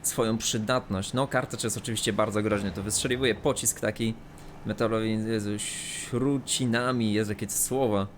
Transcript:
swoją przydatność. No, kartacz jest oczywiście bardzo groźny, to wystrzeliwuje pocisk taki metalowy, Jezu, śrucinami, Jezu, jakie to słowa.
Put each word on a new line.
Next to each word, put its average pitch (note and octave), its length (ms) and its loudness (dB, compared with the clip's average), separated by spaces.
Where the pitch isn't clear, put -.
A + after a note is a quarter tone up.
swoją A2+ 300 2
przydatność. A2 720 0
No, C3 160 2
kartacz - 360 -2
jest A2 120 0
oczywiście A2 360 0
bardzo G#2+ 300 2
groźny, G2+ 280 2
to F#2+ 120 -6
wystrzeliwuje B2 520 2
pocisk - 460 0
taki A2 340 0
metalowy, A2 420 0
Jezu, A2 500 0
śrucinami, B2 1500 0
Jezu, G#2+ 200 2
jakie G#2 140 -4
to - 60 -6
słowa. A2 540 2